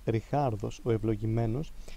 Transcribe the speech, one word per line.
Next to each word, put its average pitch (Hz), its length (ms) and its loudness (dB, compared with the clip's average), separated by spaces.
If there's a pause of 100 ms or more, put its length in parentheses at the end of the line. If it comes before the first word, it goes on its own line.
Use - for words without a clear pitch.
Ριχάρδος 113 760 0
ο 123 80 0
Ευλογημένος 113 800 0 (240)